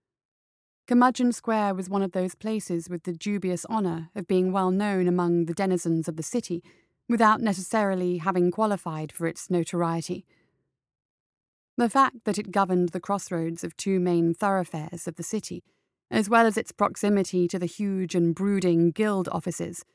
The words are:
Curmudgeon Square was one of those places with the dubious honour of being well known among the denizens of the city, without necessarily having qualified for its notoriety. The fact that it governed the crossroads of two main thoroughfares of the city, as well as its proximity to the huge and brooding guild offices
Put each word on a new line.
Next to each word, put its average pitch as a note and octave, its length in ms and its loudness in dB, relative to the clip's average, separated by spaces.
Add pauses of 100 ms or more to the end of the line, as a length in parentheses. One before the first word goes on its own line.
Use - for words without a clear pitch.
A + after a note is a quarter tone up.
(880)
Curmudgeon B3 420 4
Square G#3 460 0
was F#3 120 -6
one G3 140 0
of F#3 80 -2
those F#3 240 -2
places F#3+ 560 -4
with F3 140 -8
the F3+ 80 -6
dubious F3+ 540 -4
honour F3 500 -2
of G3 100 -8
being F#3 240 2
well F#3 220 2
known F#3+ 340 0
among F3 380 2
the D#3+ 100 -6
denizens F3 540 0
of D#3+ 80 -6
the D#3+ 80 -8
city, F#3+ 400 -4 (440)
without A3 320 4
necessarily F#3+ 800 0
having F3+ 340 2
qualified F#3 580 -2
for E3 160 -6
its - 240 -6
notoriety. E3+ 720 -2 (1500)
The A#3+ 140 2
fact C4+ 340 2
that G3+ 140 -2
it F#3+ 140 -8
governed F3+ 380 2
the F#3 100 -6
crossroads E3+ 640 -4
of E3 120 -8
two G3 220 0
main E3+ 340 2
thoroughfares F3 760 -4
of D#3 80 -10
the E3+ 80 -8
city, F3+ 400 -6 (440)
as A3 200 2
well A3+ 180 6
as G#3 100 2
its - 140 -4
proximity G3 800 0
to F#3 100 -4
the F3 80 -4
huge F#3+ 480 -4
and E3+ 180 4
brooding F3+ 600 2
guild G3+ 380 0
offices E3+ 540 -6 (100)